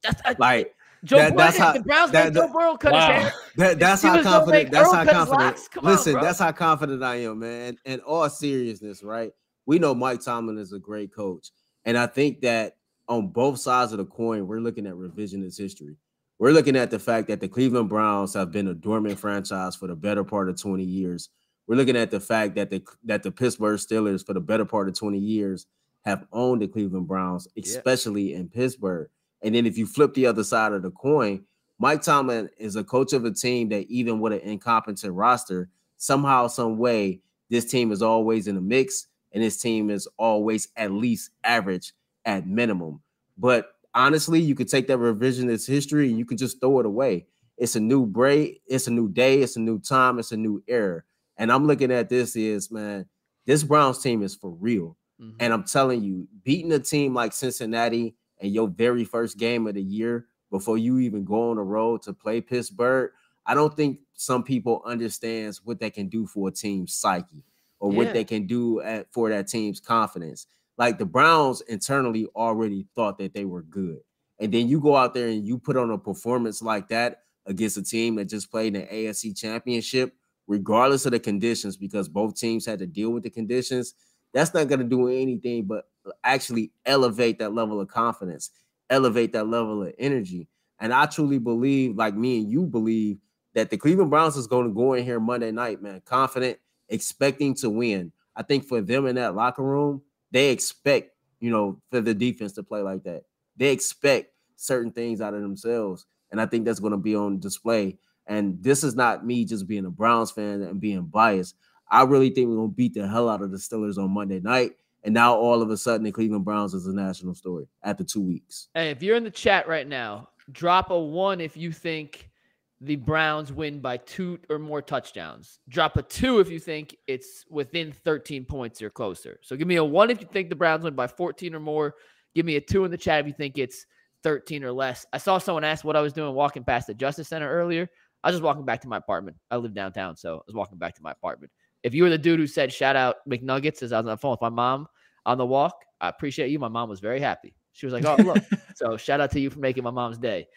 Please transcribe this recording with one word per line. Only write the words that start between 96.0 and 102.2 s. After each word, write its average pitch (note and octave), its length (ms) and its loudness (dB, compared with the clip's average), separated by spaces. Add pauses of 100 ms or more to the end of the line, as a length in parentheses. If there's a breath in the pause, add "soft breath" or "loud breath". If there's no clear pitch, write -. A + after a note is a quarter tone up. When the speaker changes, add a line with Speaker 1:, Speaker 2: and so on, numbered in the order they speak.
Speaker 2:
confident, B2+ 520 0 (320)
expecting C#3 680 0
to B2 140 -2
win. G#2 420 -2 (240)
I A2 80 -10
think C#3 220 0
for A#2+ 160 -2
them B2 240 0
in B2+ 100 0
that A#2 200 -2
locker B2 280 -2
room, C#3 380 0 (300)
they C3+ 200 4
expect, - 600 0 (280)
you A#2 120 -2
know, G2+ 300 0 (100)
for B2+ 100 0
the A2+ 120 0
defense G#2+ 400 -4